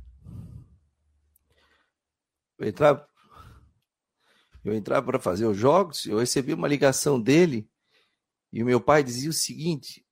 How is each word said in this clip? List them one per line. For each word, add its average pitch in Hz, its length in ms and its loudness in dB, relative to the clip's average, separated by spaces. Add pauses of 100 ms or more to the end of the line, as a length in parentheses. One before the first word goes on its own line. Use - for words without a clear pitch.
(2500)
eu - 100 -6
entrava, 143 400 2 (1500)
eu 104 120 -4
entrava 127 320 -4
pra 127 120 -2
fazer 101 280 -2
os 104 100 0
jogos, 151 480 2
eu 107 140 -2
recebia 127 360 -2
uma 160 140 -2
ligação 143 500 2
dele 131 480 2 (840)
e 113 100 -4
o 120 40 0
meu 123 120 4
pai 143 240 4
dizia 127 280 -6
o - 20 -6
seguinte: 147 800 -8